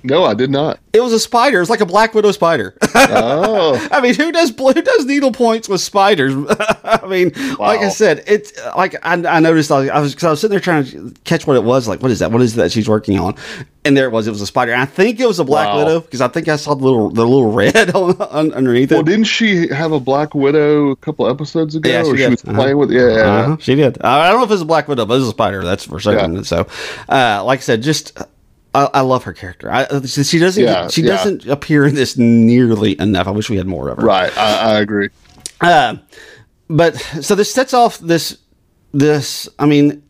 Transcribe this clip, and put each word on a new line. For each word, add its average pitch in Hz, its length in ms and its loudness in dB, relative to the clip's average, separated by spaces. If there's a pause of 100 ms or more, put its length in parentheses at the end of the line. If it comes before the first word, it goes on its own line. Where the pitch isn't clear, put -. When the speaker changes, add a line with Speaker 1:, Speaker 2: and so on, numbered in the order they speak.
Speaker 1:
No, 147 180 2
I 113 100 0
did 127 160 -2
not. 139 300 -2 (120)
Speaker 2:
It 220 80 6
was 240 140 0
a 220 40 2
spider. 233 440 0
It's 170 80 -2
like 226 100 0
a 214 60 2
Black 214 280 2
Widow 208 180 2
spider. 156 500 -2
<laughs> - 40 -2 (200)
Speaker 1:
Oh. 220 840 0
Speaker 2:
I 285 100 2
mean, 247 140 2
who 320 180 -2
does, 330 240 2
who 262 160 2
does 330 320 0
needle 277 260 0
points 226 380 -2
with 190 140 -2
spiders? 185 520 2
<laughs> 139 140 -6 (360)
I 208 220 -2
mean, 185 260 0 (260)
like 208 220 0
I 208 40 -2
Speaker 1:
Wow. 202 60 0
Speaker 2:
said, 196 360 0
it's 208 260 -2 (240)
like, 190 180 -2 (100)
I, 165 100 -2
I 165 260 0
noticed, 160 300 2
I, 135 180 2
I 147 120 0
was, 143 140 -4
'cause - 100 -8
I 165 60 2
was 151 100 -2
sitting 214 120 0
there 196 80 0
trying 156 260 0
to 95 260 -16 (120)
catch 165 220 -2
what 139 100 4
it 107 80 2
was. 123 220 0
Like, 101 160 -6
"What 127 80 0
is 107 100 -2
that? 90 120 -2
What 120 80 2
is 117 140 2
that 110 180 0
she's 107 160 -2
working 107 300 0
on?" 95 160 -2 (500)
And 143 120 2
there 135 100 2
it 123 40 -4
was. 110 160 -2
It 117 40 -4
was 104 100 -8
a 101 60 -8
spider. 120 260 -2
And 123 80 0
I 135 60 -2
think 214 340 0
it 262 60 2
was 196 120 0
a 165 60 0
Black 151 240 0
Speaker 1:
Wow. 101 100 -2
Speaker 2:
Widow, 160 220 2
'cause 131 220 -8
I 127 60 0
think 165 200 -4
I 151 80 0
saw 147 180 -4
the 135 100 -6
little, 120 260 2
the 113 160 2
little 120 260 4
red 175 380 2
<laughs> - 40 -4
on, 180 280 0
on, 156 320 -2
underneath 127 360 2
it. 156 40 4
Speaker 1:
Well, 156 100 2
didn't 214 200 2
she 202 440 0
have 156 240 -4
a 147 80 0
Black 139 340 -2
Widow 147 560 2
a 135 60 -4
couple 135 320 -4
episodes 151 460 -4
ago? 151 160 -4
Speaker 2:
Yeah, 123 140 0
she 151 60 0
Speaker 1:
Or 127 60 0
she 135 60 0
Speaker 2:
did. 123 80 2
Speaker 1:
was 120 140 -2
Speaker 2:
Uh-huh. 113 100 -8
Speaker 1:
playing 139 240 0
with, 139 120 2
yeah, 127 180 2
yeah, 113 80 2
yeah. 110 60 4 (100)
Speaker 2:
Uh-huh. 120 280 0
She 131 140 0
did. 139 280 2
I, 135 180 2
I 165 100 4
don't 226 80 4
know 254 60 2
if 208 60 -4
it 214 40 2
was 185 80 -2
a 156 40 -4
Black 151 220 0
Widow, 127 160 -2
but 107 100 -2
it 131 40 2
was 131 100 0
a 104 40 -4
spider. 98 300 -2
That's 92 220 -4
for 87 160 -12
certain. 101 360 0
Speaker 1:
Yeah. 104 60 -8
Speaker 2:
So, 85 240 -2 (440)
uh, 117 340 0
like 131 140 0
I - 40 -12
said, 113 200 0
just, - 360 -4 (580)
I, 139 180 2
I 139 80 2
love 127 200 0
her 98 100 -12
character. - 380 -14
I, 127 160 -2 (180)
she, 139 200 -2
she 165 160 0
doesn't, 185 240 2
Speaker 1:
Yeah, 92 240 0
Speaker 2:
she - 140 -2
Speaker 1:
yeah. 95 140 2
Speaker 2:
doesn't 95 300 -2
appear 143 400 0
in 147 80 2
this 135 220 -2
nearly 117 840 2
enough. 95 280 0
I - 20 -4
wish 104 180 -4
we 104 80 -2
had 92 120 -4
more 71 200 -6
of 60 100 -8
her. 113 60 -2
Speaker 1:
Right. 95 320 2
I, 107 380 0
I 107 60 2
agree. 104 300 -2 (500)
Speaker 2:
Uh, 143 380 2 (720)
but 165 280 2
so 165 400 -4
this 202 180 -2
sets 262 180 0
off 240 260 2
this, 165 380 -2 (560)
this, 143 560 0 (120)
I 143 60 2
mean 147 440 2